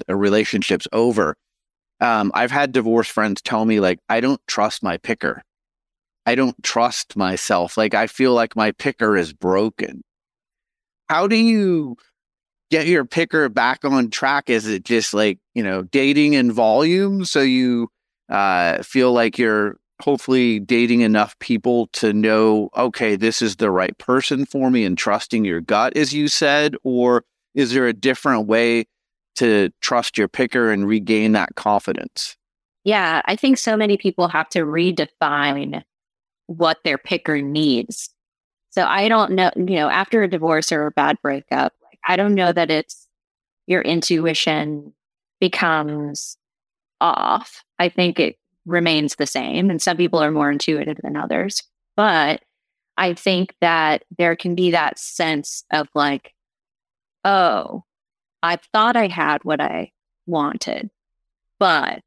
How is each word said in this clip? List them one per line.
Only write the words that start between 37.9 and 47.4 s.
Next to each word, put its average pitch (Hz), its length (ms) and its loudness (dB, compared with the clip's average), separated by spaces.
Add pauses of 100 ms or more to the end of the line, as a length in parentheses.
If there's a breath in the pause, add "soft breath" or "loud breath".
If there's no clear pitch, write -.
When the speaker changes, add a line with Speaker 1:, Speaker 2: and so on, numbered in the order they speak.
Speaker 2:
So 185 140 -2
I 196 240 0
don't 220 240 2
know, 185 240 2
you 180 200 -2
know, 151 120 0
after 208 340 0
a 190 60 2
divorce 160 440 0
or 151 140 0
a 147 40 -4
bad 147 320 0
breakup, 139 600 -4
like, - 240 -20
I 180 100 0
don't 202 180 2
know 180 180 2
that 165 180 0
it's - 360 -6 (600)
your 180 160 0
intuition 156 1120 -2 (480)
becomes 151 960 -2 (640)
off. - 640 -2 (140)